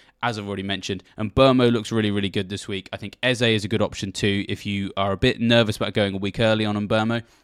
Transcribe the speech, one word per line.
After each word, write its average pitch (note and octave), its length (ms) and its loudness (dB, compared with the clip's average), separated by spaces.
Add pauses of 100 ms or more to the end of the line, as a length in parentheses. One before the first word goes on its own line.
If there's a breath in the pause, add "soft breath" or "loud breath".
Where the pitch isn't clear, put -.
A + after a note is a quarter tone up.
(220 soft breath)
as A#2+ 160 -2
I've G2+ 80 -8
already G2 180 -6
mentioned. G2 380 -6 (140 soft breath)
And G#2+ 180 -6
Mbeumo B2+ 380 6
looks A2+ 200 -2
really, G#2+ 180 2
really G2+ 180 0
good F#2+ 220 -4
this - 180 -8
week. G2 240 -8
I G2+ 60 -8
think G2+ 240 -14
Eze B2 180 2
is A2+ 240 2
a G2+ 40 -6
good G#2 120 0
option G2 320 -4
too. G2+ 380 0
If G2+ 160 -6
you G2 320 -4
are G2 140 0
a G2 40 0
bit B2+ 240 0
nervous A#2 380 4
about G2+ 160 -4
going G2 200 0
a G2 40 -6
week G2 200 -4
early A2 280 2
on G#2 100 -2 (100)
Mbeumo, A2+ 360 0 (220 soft breath)